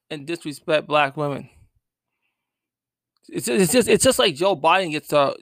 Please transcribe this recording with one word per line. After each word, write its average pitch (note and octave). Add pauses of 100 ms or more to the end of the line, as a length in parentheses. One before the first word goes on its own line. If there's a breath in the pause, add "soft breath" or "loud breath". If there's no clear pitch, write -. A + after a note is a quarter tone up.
(120)
and D3
disrespect D#3+
black C#3+
women. C#3 (1800)
It's, -
it's G#3+
just, A3
it's G#3+
just C4
like G3+
Joe F#3
Biden E3
gets, D3+
uh, C#3+